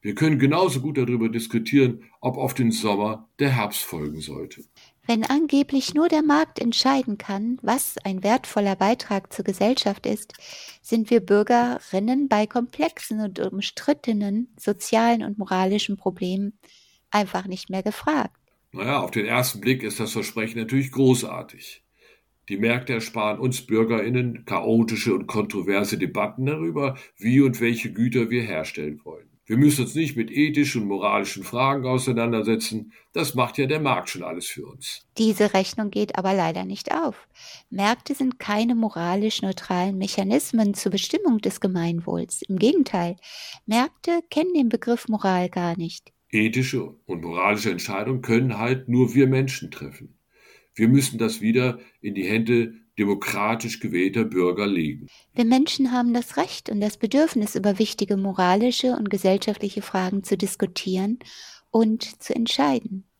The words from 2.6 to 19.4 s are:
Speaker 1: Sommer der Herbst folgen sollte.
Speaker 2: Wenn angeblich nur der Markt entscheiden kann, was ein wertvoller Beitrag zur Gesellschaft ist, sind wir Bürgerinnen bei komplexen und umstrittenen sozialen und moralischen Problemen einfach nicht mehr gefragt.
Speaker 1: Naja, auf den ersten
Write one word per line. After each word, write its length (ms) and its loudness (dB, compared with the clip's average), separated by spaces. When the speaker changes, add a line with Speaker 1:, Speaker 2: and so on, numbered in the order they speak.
Speaker 1:
Sommer 560 -2
der 120 4
Herbst 320 0
folgen 380 -6
sollte. 440 -12
Speaker 2:
Wenn 180 2
angeblich 720 2
nur 140 4
der 140 4
Markt 380 2
entscheiden 580 0
kann, 440 -4
was 360 -2
ein 240 -4
wertvoller 520 2
Beitrag 580 0
zur 120 -6
Gesellschaft 640 0
ist, 260 -4
sind 300 0
wir 100 6
Bürgerinnen 1080 2
bei 180 4
komplexen 760 -4
und 180 -4
umstrittenen 1080 -2
sozialen 640 2
und 160 -6
moralischen 580 0
Problemen 600 -4
einfach 360 -2
nicht 240 -10
mehr 120 -4
gefragt. 540 -2
Speaker 1:
Naja, 280 -2
auf 100 -6
den 160 0
ersten 340 -2